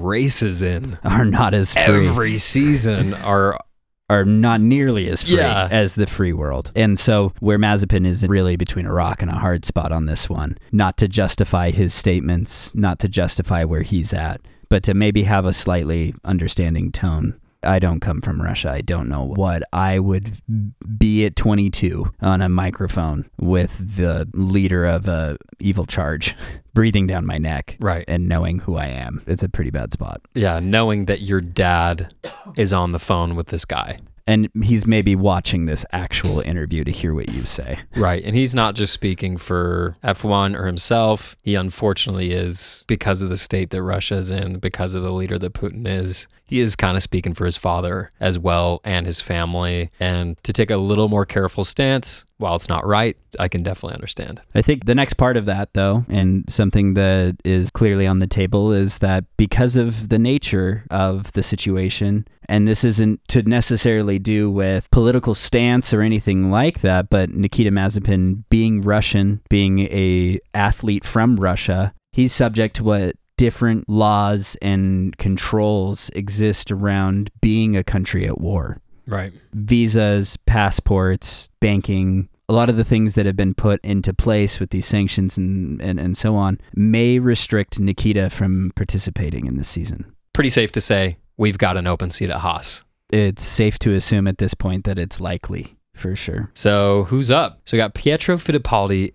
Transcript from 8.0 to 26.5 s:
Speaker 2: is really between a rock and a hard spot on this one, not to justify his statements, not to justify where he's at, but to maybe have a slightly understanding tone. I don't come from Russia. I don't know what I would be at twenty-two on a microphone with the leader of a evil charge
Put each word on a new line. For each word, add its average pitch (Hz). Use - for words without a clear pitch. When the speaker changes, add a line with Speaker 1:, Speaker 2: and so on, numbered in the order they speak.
Speaker 2:
is 95
really 92
between 90
a 98
rock 87
and 87
a -
hard 90
spot 80
on 80
this 78
one, 76
not 98
to 104
justify 95
his 87
statements, 87
not 98
to 101
justify 85
where 80
he's 87
at, 80
but 98
to 101
maybe 101
have 98
a 92
slightly 82
understanding 85
tone. 82
I 95
don't 87
come 78
from -
Russia. 85
I 69
don't 82
know 69
what 85
I 95
would 98
be 107
at 98
twenty-two 101
on 95
a 92
microphone 90
with 90
the 85
leader 95
of 87
a 80
evil 95
charge 78